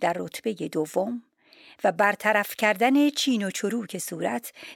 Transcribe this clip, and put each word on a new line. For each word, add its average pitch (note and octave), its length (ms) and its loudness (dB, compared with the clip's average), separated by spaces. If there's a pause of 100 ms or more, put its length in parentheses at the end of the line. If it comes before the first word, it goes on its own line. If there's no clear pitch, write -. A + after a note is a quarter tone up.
در F3 120 2
رتبه F3+ 560 -6
دوم F#3 540 -2 (600)
و G3 80 4
برطرف G3+ 640 2
کردن B3 540 4
چین A#3+ 360 0
و F#3+ 40 -4
چروک A3+ 480 -4
صورت F#3 540 -6 (240)